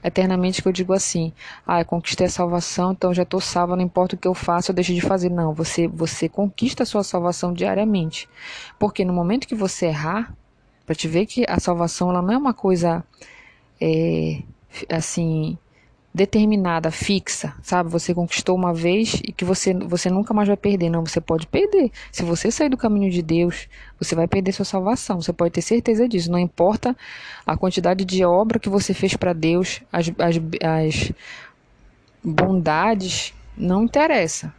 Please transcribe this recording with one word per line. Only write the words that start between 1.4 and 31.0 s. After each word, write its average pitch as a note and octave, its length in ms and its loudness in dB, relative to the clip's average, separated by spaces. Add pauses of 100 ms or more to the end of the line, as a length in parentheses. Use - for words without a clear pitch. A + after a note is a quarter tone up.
ah, F3 140 2
eu E3 60 0
conquistei F3+ 420 -2
a - 20 0
salvação, F3 640 -2
então F#3 220 0
já F3+ 100 2
tô F3+ 160 -2
salva, F3 360 0
não F3+ 80 0
importa F3+ 320 0
o - 40 -12
que - 80 0
eu F#3 60 2
faço, F3+ 380 0
eu F#3 40 0
deixo F3+ 180 0
de F3 60 2
fazer. F3+ 300 2
Não, E3+ 240 0
você, E3 340 -2
você E3 400 -4
conquista G#3 560 -2
a - 20 2
sua G#3 180 -2
salvação F3 500 -2
diariamente. F#3+ 760 0 (500)
Porque G3+ 280 0
no F3+ 80 0
momento F3+ 340 0
que A#3+ 80 -4
você F#3+ 320 -2
errar, D#3+ 480 -4 (500)
pra D#3+ 80 -4
te E3 140 -4
ver E3+ 180 2
que A#3+ 220 0
a F3+ 120 0
salvação E3+ 500 0
ela F3+ 120 0
não F#3+ 120 0
é B3+ 40 2
uma C4+ 160 0
coisa, E3+ 500 0 (760)
é, D#3+ 600 0 (480)
assim, D#3+ 680 -2 (560)
determinada, F#3+ 760 2
fixa, - 720 -2
sabe? F3 300 0
Você E3+ 200 -2
conquistou F3 440 0
uma F3+ 180 2
vez F3+ 500 0
e - 80 -8
que - 140 -4
você, F#3+ 280 0
você F3+ 360 -2
nunca G3 240 0
mais G#3 140 4
vai G3+ 100 4
perder. F#3 320 2
Não, E3 160 0
você D#3+ 160 -2
pode E3 240 0
perder. G4 460 4 (200)
Se - 120 -4
você E3+ 260 0
sair D4 200 0
do C4 80 2
caminho G3+ 340 2
de F3 100 2
Deus, E3+ 460 0 (320)
você E3 160 -2
vai E3 120 2
perder F#3+ 240 0
sua G3 140 -2
salvação. F#3+ 560 -2
Você F3 100 -4
pode E3+ 200 0
ter E3+ 100 -2
certeza A#3 480 2
disso. F3 220 0
Não F3 80 2
importa G3 580 2 (480)
a D#3+ 100 0
quantidade F#3 480 0
de F#3 220 2
obra G#3+ 320 2
que G#3 120 -4
você G3 260 0
fez - 200 0
pra F3+ 160 0
Deus, E3+ 500 0 (100)
as, E3+ 260 0
as, E3+ 180 2 (280)
as D#3+ 480 0 (1120)